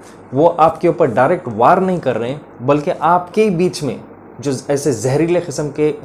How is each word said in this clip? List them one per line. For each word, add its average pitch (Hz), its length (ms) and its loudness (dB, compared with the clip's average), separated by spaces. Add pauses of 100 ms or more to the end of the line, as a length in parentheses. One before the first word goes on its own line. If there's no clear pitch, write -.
(340)
वो 151 120 4
आपके 165 420 2
ऊपर 160 220 2
डायरेक्ट 131 380 0
वार 127 320 4
नहीं 185 200 -2
कर 127 160 -2
रहे 117 140 -4
हैं, 147 100 -8 (220)
बल्कि 143 300 0
आपके 175 500 0
ही 220 100 2
बीच 175 300 -2
में 123 160 -6 (420)
जो 135 160 -4 (140)
ऐसे 143 220 0
जहरीले 147 480 0
किस्म 151 300 -6
के 151 240 0 (100)